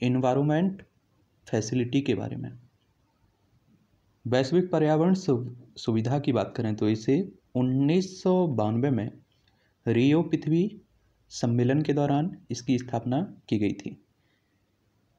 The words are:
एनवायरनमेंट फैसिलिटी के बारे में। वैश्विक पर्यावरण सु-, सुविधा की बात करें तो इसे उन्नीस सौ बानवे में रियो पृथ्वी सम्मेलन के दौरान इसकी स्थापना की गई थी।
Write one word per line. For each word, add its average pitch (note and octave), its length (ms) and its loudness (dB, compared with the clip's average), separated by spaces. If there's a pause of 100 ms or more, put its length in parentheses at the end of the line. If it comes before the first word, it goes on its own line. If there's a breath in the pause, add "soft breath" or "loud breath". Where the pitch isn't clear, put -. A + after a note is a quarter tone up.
एनवायरनमेंट C#3 800 0 (680)
फैसिलिटी B2 540 -2
के C3 140 0
बारे A2+ 200 -6
में। B2 160 -10 (1700)
वैश्विक C3+ 460 0
पर्यावरण D#3 420 4
सु-, B2 420 -2 (220)
सुविधा A#2 420 0
की C#3 140 0
बात G2+ 240 0
करें A2 180 -2
तो G#2+ 140 0
इसे C3+ 420 0 (240)
उन्नीस C#3 680 0
सौ F3+ 240 2
बानवे A2+ 420 0
में A2+ 220 -2 (720)
रियो C3 360 4
पृथ्वी E3 600 -2 (500)
सम्मेलन B2 500 2
के D3 120 0
दौरान C#3+ 440 0 (140)
इसकी B2 260 -2
स्थापना A#2+ 440 -4 (280)
की A2 80 0
गई G2+ 160 0
थी। - 260 -12 (1200)